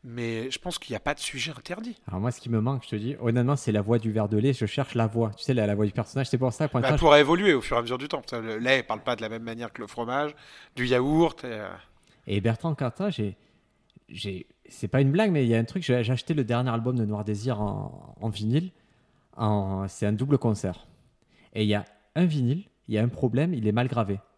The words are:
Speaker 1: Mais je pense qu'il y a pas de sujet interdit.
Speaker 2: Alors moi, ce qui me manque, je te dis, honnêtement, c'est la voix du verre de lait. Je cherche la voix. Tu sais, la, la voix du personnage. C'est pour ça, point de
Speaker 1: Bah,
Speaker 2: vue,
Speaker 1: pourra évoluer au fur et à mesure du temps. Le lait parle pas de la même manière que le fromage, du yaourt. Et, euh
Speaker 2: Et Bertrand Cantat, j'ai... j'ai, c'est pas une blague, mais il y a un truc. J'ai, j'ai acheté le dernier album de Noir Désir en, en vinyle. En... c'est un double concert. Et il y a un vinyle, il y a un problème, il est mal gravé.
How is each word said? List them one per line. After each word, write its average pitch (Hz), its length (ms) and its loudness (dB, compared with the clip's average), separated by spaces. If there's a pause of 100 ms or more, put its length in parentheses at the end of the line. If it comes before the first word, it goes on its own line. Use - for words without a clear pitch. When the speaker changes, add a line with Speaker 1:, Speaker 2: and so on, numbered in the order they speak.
Speaker 1:
Mais 117 480 -6
je - 80 -10
pense 180 180 -8
qu'il - 140 -10
y 220 60 -4
a - 20 -6
pas 147 140 -4
de - 80 -8
sujet 139 300 -8
interdit. 220 440 -12 (140)
Speaker 2:
Alors 95 100 -4
moi, 117 120 0
ce - 100 -10
qui - 80 -10
me 113 100 2
manque, 123 240 -2
je - 60 -20
te - 80 -4
dis, 113 240 -4
honnêtement, 123 340 2
c'est 123 160 -2
la 107 100 2
voix 110 160 2
du 110 140 0
verre 104 160 0
de 107 100 2
lait. 120 140 4
Je 127 140 -2
cherche - 300 -4
la 113 120 2
voix. 110 300 0
Tu - 80 -12
sais, 135 80 0
la, 113 120 2
la 104 80 2
voix 104 120 2
du 101 80 -2
personnage. 127 340 -4
C'est 131 100 0
pour 127 140 2
ça, 151 160 -2
point 127 140 0
de 123 60 0
Speaker 1:
Bah, 127 40 4
Speaker 2:
vue, 151 80 4
Speaker 1:
pourra 147 220 10
évoluer 170 320 4
au 131 80 2
fur 117 160 -2
et - 20 4
à 120 40 -2
mesure 120 140 -4
du 139 120 -8
temps. 143 120 -4 (120)
Le 113 240 -6
lait 123 260 2
parle 110 180 -4
pas 123 140 -2
de 107 60 -10
la 110 80 -4
même 113 140 -6
manière 117 280 -8
que - 80 -14
le 107 80 -8
fromage, 135 480 -2 (400)
du 123 120 -2
yaourt. 147 580 4
Et, - 20 -8
euh 107 220 -8 (580)
Speaker 2:
Et 101 140 0
Bertrand 117 340 0
Cantat, 143 340 -4
j'ai... 104 280 -4 (720)
j'ai, 95 380 -10 (200)
c'est - 220 -8
pas 135 100 2
une 139 140 6
blague, 202 180 4
mais 143 140 4
il 117 40 2
y 117 60 4
a - 20 4
un 113 60 2
truc. 165 200 -6
J'ai, 123 200 2
j'ai 110 80 0
acheté 131 220 -2
le 147 100 0
dernier 120 280 0
album 117 260 0
de 113 80 0
Noir 104 180 -4
Désir 104 380 -2
en, 101 580 -6
en 113 80 -4
vinyle. 113 460 0 (640)
En... 98 500 0
c'est - 180 -6
un 101 60 2
double 131 260 2
concert. 104 480 -2 (680)
Et 110 100 0
il 104 60 4
y 104 60 4
a 104 100 -4 (300)
un 175 100 4
vinyle, 151 400 0 (240)
il 110 60 -2
y - 20 4
a 107 60 4
un 117 40 2
problème, 135 460 0
il 113 160 -4
est - 20 2
mal 117 160 2
gravé. 104 320 -2 (180)